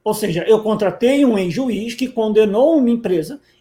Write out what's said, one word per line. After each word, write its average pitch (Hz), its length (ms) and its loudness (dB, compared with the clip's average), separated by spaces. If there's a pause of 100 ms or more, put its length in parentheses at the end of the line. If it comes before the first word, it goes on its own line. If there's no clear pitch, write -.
Ou 214 100 -2
seja, 175 340 -4
eu 214 140 4
contratei 220 640 0
um 226 120 2
ex-juiz 226 580 -4
que 254 120 -6
condenou 220 720 2
uma 247 120 2
empresa 196 520 -2 (200)